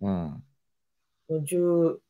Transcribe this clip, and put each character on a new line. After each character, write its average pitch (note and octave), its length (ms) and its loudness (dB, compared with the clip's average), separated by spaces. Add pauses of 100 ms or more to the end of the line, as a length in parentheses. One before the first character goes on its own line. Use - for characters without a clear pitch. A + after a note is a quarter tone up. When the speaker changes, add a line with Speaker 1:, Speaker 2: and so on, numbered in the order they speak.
Speaker 1:
う G2+ 80 -2
ん。 E2 340 -4 (840)
Speaker 2:
も D#3+ 80 -2
う D3 80 -4
十 F3 640 2